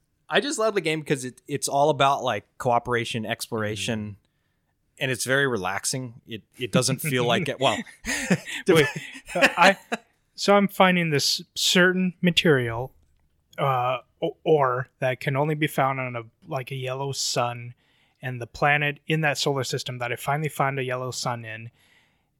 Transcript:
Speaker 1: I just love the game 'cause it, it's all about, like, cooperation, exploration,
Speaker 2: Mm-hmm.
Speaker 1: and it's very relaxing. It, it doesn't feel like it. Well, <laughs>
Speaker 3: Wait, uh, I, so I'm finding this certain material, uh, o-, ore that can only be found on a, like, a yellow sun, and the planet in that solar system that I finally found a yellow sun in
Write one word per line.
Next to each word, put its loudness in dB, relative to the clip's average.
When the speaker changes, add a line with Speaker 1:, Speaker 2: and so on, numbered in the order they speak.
Speaker 1:
I 2
just -6
love 0
the 0
game -2
'cause -2
it, -12
it's -6
all 2
about, 2
like, -2
cooperation, 0
exploration, -4
Speaker 2:
Mm-hmm. -14
Speaker 1:
and -2
it's -4
very 2
relaxing. -4
It, -14
it -8
doesn't 0
feel 0
like 0
it. -6
Well, 2
<laughs> -4
Speaker 3:
Wait, 6
uh, 4
I, 6
so 4
I'm 6
finding 4
this 0
certain 2
material, 2
uh, 0
o-, -4
ore 2
that -2
can -2
only 2
be 0
found 0
on -8
a, -8
like, -8
a -8
yellow -6
sun, -4
and -8
the -10
planet 0
in 0
that 2
solar 0
system -6
that -4
I -4
finally -2
found -2
a -2
yellow -4
sun -6
in -14